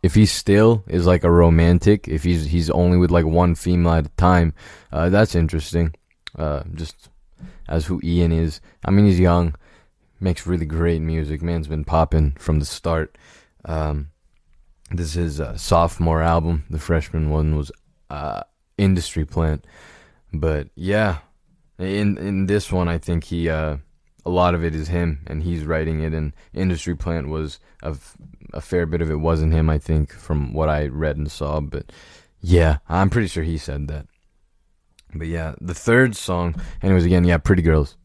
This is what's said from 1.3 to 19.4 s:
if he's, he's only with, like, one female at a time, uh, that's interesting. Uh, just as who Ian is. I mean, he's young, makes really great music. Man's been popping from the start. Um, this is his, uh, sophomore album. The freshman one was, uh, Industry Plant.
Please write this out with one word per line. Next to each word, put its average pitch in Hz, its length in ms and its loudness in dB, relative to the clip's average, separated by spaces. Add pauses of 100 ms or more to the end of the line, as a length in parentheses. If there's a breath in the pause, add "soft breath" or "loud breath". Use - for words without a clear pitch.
if 78 160 -4
he's, 85 220 0
he's 80 260 -2
only 90 260 4
with, 87 140 4
like, 85 140 4
one 85 280 2
female 87 380 0
at 80 160 0
a - 100 -14
time, 87 340 4 (400 loud breath)
uh, 80 180 0
that's 101 260 2
interesting. 80 580 0 (420)
Uh, 73 280 -6 (100)
just - 360 -14 (580 loud breath)
as 78 180 -2
who 87 180 -4
Ian 85 280 2
is. 82 280 -2 (240 soft breath)
I - 60 -4
mean, 101 160 6
he's 92 140 4
young, 87 340 4 (680 soft breath)
makes 90 280 -4
really 87 180 -2
great 80 380 -2
music. 80 400 -4
Man's 85 240 -4
been 78 180 -6
popping 80 540 2
from 78 180 0
the 71 80 0
start. - 500 -6 (480 soft breath)
Um, 76 460 -6 (800)
this 85 200 -6
is 76 40 -8
his, 80 280 -4
uh, 71 140 -6
sophomore 82 680 0
album. 82 480 0
The 78 80 -6
freshman 78 500 -2
one 78 260 0
was, 73 160 -6 (380)
uh, 71 320 -8 (380)
Industry 87 460 0
Plant. 78 420 -2 (680 loud breath)